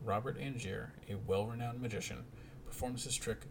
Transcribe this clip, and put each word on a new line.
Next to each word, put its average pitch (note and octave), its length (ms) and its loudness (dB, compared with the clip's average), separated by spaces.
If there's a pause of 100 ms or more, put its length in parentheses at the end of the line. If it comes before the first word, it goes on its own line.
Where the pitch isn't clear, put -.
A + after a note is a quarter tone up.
Robert A#2+ 340 4
Angier, A#2 540 -2 (160)
a G#2 60 0
well-renowned A2+ 640 2
magician, A2+ 440 -2 (420)
performs B2+ 380 -2
his - 120 0
trick, - 340 0